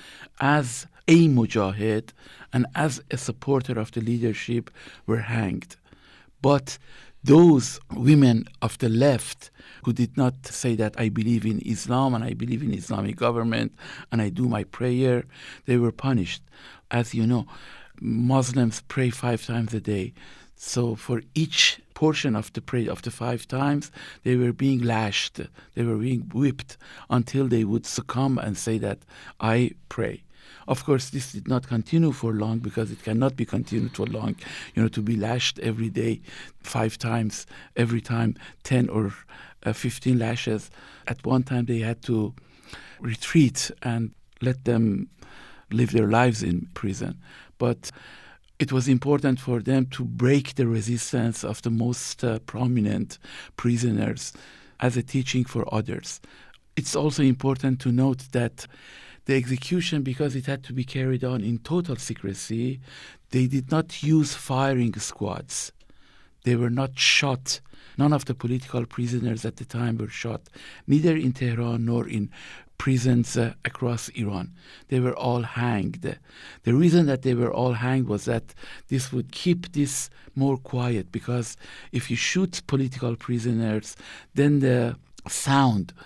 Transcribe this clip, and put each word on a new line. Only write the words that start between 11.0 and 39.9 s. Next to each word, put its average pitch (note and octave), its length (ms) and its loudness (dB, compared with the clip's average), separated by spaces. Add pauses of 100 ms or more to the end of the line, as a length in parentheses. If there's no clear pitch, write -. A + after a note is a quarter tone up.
believe A2 360 0
in A2 220 0
Islam B2 480 0
and A2+ 80 -2
I A#2+ 100 -4
believe A#2 300 -4
in A2+ 100 -2
Islamic G2+ 440 -4
government A#2 580 0 (360)
and A2+ 120 0
I G#2 60 0
do B2 200 0
my G#2+ 160 0
prayer," B2 600 0 (420)
they B2 100 4
were A#2+ 140 4
punished. A2+ 520 -2 (500)
As A#2+ 220 0
you A2+ 120 2
know, A#2+ 200 2 (540)
Muslims B2 880 2
pray B2+ 240 0
five A#2+ 340 -2
times A2+ 300 -2
a G#2+ 60 -4
day. G2+ 340 -4 (400)
So A#2 400 -2
for A2+ 280 -4 (120)
each - 460 2 (140)
portion D3+ 420 2
of G#2+ 160 -6
the A2+ 100 -10
prayer A#2+ 280 -2
of - 120 -8
the A#2+ 80 -8
five A#2 380 -6
times, C#3+ 420 -2 (320)
they B2 140 4
were B2 160 4
being C3+ 280 2
lashed, A2 600 -2 (340)
they A#2+ 80 -2
were A2+ 160 0
being B2 340 -2
whipped C3+ 440 0 (340)
until B2+ 380 2
they A#2 160 4
would A2 200 0
succumb C3 540 -2
and G2+ 180 -4
say A2+ 220 -2
that, G#2 200 -4 (420)
"I A2+ 320 2 (160)
pray." G#2+ 340 -6 (440)
Of - 180 -2
course, C3 260 2
this C3+ 220 -8
did - 160 -8
not B2+ 180 0
continue D3+ 460 2
for A#2 200 -2
long A2 260 -2
because A2 320 -4
it - 120 -14
cannot B2+ 340 0
be B2 100 -2
continued A2+ 500 -4
for G2 100 -2
long, A2 300 -4 (380)
you - 80 2
know, A2+ 60 4
to A2 140 -4
be A2+ 140 -2
lashed A2+ 440 -2
every A2+ 280 -2
day, A2+ 320 -2 (420)
five A2 360 -2
times, A2+ 480 -4 (280)
every A#2 280 0
time A#2 320 0 (300)
ten B2 260 2
or, G#2 240 0 (480)
uh, A2+ 100 -2
fifteen B2 460 0